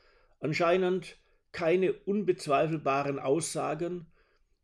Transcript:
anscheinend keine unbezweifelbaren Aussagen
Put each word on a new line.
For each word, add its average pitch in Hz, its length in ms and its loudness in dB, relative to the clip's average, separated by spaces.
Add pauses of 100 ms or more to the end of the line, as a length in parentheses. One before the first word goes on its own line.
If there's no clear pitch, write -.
(380)
anscheinend 175 800 0 (340)
keine 175 420 2
unbezweifelbaren 151 1300 0
Aussagen 160 880 -2 (580)